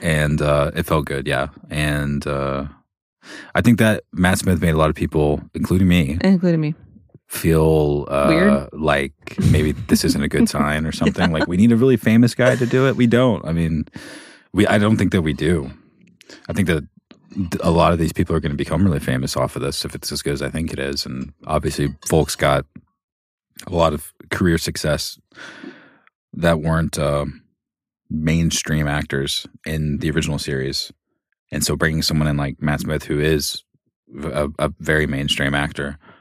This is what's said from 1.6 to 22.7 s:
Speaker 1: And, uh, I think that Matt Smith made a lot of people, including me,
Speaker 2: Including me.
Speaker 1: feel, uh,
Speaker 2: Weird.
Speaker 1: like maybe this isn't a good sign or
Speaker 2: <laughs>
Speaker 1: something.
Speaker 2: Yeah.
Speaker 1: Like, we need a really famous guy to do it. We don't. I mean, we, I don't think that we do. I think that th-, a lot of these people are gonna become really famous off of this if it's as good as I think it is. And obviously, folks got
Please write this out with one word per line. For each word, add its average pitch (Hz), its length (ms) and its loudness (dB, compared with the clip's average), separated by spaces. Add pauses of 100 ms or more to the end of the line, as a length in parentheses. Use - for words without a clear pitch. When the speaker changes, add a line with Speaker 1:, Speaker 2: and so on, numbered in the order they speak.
Speaker 1:
And, 73 580 -2
uh, 69 380 -4 (920)
I 98 60 2
think 113 180 4
that 110 240 2 (100)
Matt 92 260 2
Smith 90 220 0
made 85 120 2
a 78 40 2
lot 78 120 4
of 78 60 -2
people, 73 460 0 (120)
including 92 340 2
me, 82 380 2
Speaker 2:
Including 175 340 4
me. 156 160 -2 (540)
Speaker 1:
feel, 78 800 2
uh, 69 180 0
Speaker 2:
Weird. 76 460 4
Speaker 1:
like 71 400 0 (380)
maybe 76 200 2
this - 320 0
isn't 71 200 0
a 73 40 -2
good - 220 2
sign 73 360 -2
or 78 60 -4
Speaker 2:
<laughs> - 0 -
Speaker 1:
something. 95 400 0
Speaker 2:
Yeah. 80 80 0
Speaker 1:
Like, - 80 -2
we 87 100 -4
need 117 140 6
a 113 60 4
really 131 200 6
famous 113 380 4
guy 123 220 4
to 123 80 0
do 131 220 2
it. 117 100 2
We 123 100 4
don't. 117 380 2
I 80 80 -4
mean, 82 320 0 (680)
we, 98 140 2
I 104 100 4
don't 104 200 4
think 92 160 0
that 92 80 2
we 78 120 -2
do. 76 380 -2 (800)
I 87 40 -6
think 90 140 0
that 78 160 0 (500)
th-, 87 280 -4
a 90 100 0
lot 82 220 4
of 80 60 0
these 80 140 0
people 85 220 0
are 80 60 2
gonna 73 140 -4
become 78 280 -2
really 78 160 2
famous 65 380 -4
off 65 180 -2
of 62 60 -6
this 69 240 -6
if 73 100 -10
it's - 160 -10
as 71 100 -8
good 71 120 -4
as 69 80 -6
I 69 80 -4
think 78 240 -4
it - 60 -8
is. 69 260 -6
And 65 260 -10 (160)
obviously, 73 480 -2 (120)
folks 78 280 2
got 71 300 0 (1000)